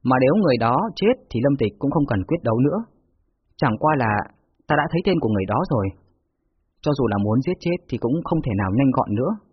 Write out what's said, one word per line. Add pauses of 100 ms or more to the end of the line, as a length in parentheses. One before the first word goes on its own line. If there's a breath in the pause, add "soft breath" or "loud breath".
Mà
nếu
người
đó (240)
chết (160)
thì
Lâm
Tịch
cũng
không
cần
quyết
đấu
nữa. (760)
Chẳng
qua (100)
là (540)
ta
đã
thấy
tên
của
người
đó (140)
rồi. (1000)
Cho
dù
là
muốn
giết
chết (100)
thì
cũng
không
thể
nào
nhanh
gọn
nữa. (200)